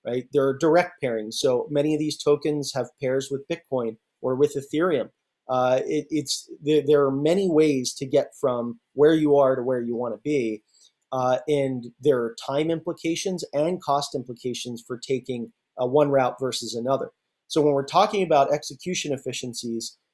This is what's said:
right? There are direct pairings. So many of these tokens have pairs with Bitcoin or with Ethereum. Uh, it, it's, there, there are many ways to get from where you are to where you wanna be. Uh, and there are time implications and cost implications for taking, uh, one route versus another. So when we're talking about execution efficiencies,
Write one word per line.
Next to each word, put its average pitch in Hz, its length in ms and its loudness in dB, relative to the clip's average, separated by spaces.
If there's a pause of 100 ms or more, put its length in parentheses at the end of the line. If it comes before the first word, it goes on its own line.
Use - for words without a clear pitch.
right? 123 280 -4
There 139 140 2
are 131 100 0
direct 165 460 2
pairings. 113 320 -4
So 123 340 0
many 147 240 0
of 151 60 0
these 151 220 -4
tokens 147 520 0
have 127 140 -4 (140)
pairs 131 280 -2
with 139 180 -8
Bitcoin 123 500 -4 (240)
or 127 140 -2
with 143 200 2
Ethereum. 151 540 -2 (380)
Uh, 127 380 2
it, 147 240 -4
it's, - 400 -6 (140)
there, 147 220 4
there 143 200 6
are 135 60 2
many 165 380 2
ways 151 440 2
to 143 120 -10
get 135 340 0
from 120 400 -2 (140)
where 151 200 6
you 151 240 4
are 135 180 6
to 127 60 -2
where 123 200 -2
you 120 140 -4
wanna 117 280 -6
be. 120 400 -2 (480)
Uh, 127 260 0 (100)
and 135 380 0 (160)
there 135 160 4
are 117 260 -2
time 151 280 -2
implications 165 840 -4
and 160 260 0
cost 143 360 -2
implications 123 680 -8
for 123 120 -10
taking, 123 560 -6 (260)
uh, 127 60 -2
one 143 240 2
route 135 300 2
versus 120 340 -6
another. 123 380 -2 (360)
So 156 140 0
when 147 120 4
we're 139 120 0
talking 196 380 2
about 143 280 4
execution 147 600 -6
efficiencies, 120 840 -8 (160)